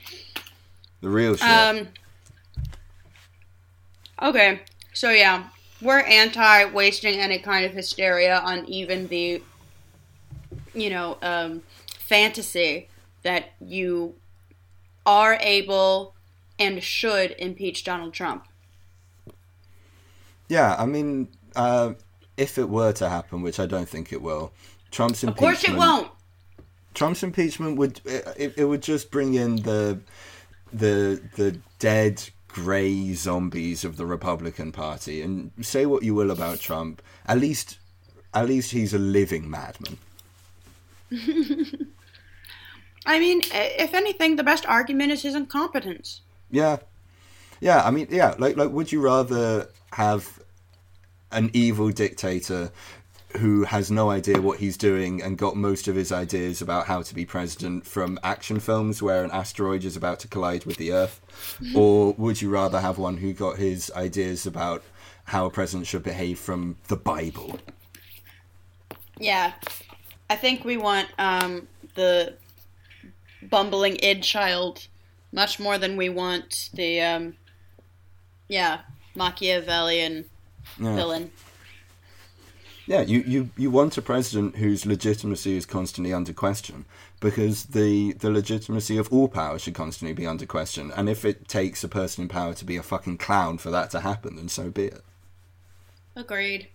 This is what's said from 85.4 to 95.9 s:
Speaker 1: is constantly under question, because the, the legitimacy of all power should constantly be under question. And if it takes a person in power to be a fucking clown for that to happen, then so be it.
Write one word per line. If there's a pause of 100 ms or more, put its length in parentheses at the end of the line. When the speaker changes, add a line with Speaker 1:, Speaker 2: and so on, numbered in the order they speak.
Speaker 1:
is
constantly
under
question, (340)
because
the,
the
legitimacy
of
all
power
should
constantly
be
under
question.
And
if
it
takes
a
person
in
power
to
be
a
fucking
clown
for
that
to
happen,
then
so
be
it. (1120)